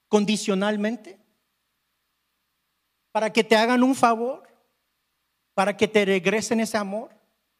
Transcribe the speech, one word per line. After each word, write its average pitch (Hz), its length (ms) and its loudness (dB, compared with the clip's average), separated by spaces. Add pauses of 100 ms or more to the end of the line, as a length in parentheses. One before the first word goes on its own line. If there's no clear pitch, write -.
condicionalmente? 208 1080 -2 (1900)
¿Para 214 200 -2
que 226 100 4
te 220 140 4
hagan 240 260 2
un 254 120 2
favor? 240 520 0 (1080)
¿Para 196 200 -2
que 202 140 0
te 208 160 2
regresen 196 560 0
ese 220 160 -4
amor? 208 340 -8 (500)